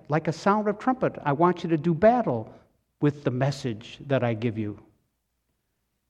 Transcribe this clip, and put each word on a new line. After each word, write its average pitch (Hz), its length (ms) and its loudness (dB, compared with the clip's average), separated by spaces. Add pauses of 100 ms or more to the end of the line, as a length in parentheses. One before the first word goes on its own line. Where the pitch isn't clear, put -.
"Like 156 220 0
a - 20 0
sound 208 380 0
of 208 100 -4
trumpet, 247 420 -2
I 143 120 0
want 175 320 2
you 165 60 -4
to 165 60 4
do 165 160 0
battle 175 560 2 (520)
with 147 240 0
the 135 60 2
message 127 760 -4
that 135 160 2
I 117 120 0
give 110 220 -2
you." 104 220 -6 (1300)